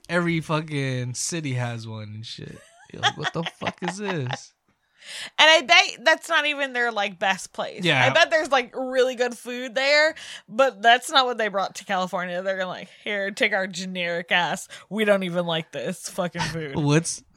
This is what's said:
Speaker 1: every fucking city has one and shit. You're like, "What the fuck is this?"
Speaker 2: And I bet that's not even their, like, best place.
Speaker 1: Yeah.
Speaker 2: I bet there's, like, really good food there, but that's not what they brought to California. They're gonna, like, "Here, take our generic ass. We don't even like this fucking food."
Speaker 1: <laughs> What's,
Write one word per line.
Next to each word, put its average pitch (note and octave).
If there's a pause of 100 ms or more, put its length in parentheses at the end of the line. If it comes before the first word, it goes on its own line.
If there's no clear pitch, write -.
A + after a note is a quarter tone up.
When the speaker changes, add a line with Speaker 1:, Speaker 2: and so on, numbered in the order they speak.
Speaker 1:
every E3+
fucking C#3
city D3+
has A#2+
one A2
and A2
shit. - (340)
You're -
like, -
"What -
the E3+
fuck -
is F3
this?" F#3 (840)
Speaker 2:
And D4+
I D#4+
bet E4+
that's D#4+
not D4+
even C#4
their, A#3+
like, G3+
best F#3+
place. C#3+
Speaker 1:
Yeah. D3
Speaker 2:
I C4+
bet E4
there's, D#4+
like, B3+
really B3+
good A#3+
food B3
there, D4 (340)
but A3
that's A#3
not C4+
what A#3+
they A3
brought G3
to -
California. F3+
They're F#3+
gonna, F#3
like, D3 (140)
"Here, G3+
take G3+
our F#3+
generic F3+
ass. F3 (220)
We G#3+
don't G3
even F3
like E3
this C#3+
fucking F3
food." D#3+
Speaker 1:
<laughs> -
What's, D3+ (160)